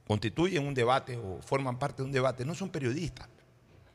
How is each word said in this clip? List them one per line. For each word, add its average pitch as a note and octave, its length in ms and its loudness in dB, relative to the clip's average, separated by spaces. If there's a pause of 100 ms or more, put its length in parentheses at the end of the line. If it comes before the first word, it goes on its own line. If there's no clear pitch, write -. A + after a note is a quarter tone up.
constituyen C#3 600 2
un C#3+ 80 -4
debate B2+ 420 2
o F#2+ 260 -8
forman C3+ 360 0
parte C#3+ 200 -4
de C3+ 60 -4
un C3+ 80 -6
debate, B2+ 320 2
no D#3 100 -4
son F#3+ 160 -6
periodistas. C3+ 580 -4 (680)